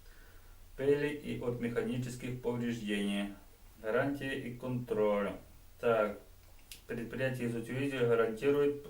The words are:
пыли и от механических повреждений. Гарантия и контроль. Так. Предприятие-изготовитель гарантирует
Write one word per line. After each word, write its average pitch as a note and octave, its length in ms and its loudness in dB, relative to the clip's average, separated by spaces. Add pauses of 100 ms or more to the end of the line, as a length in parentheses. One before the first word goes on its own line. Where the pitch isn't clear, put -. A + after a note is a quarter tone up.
(760)
пыли C#3+ 320 4
и D3 320 -6
от A#2+ 200 -4
механических E3 800 -4
повреждений. G2+ 920 -2 (480)
Гарантия C3+ 500 0
и A#2+ 220 -6
контроль. G#2 760 0 (500)
Так. A2 380 4 (680)
Предприятие-изготовитель B2 1200 -2
гарантирует C3 840 4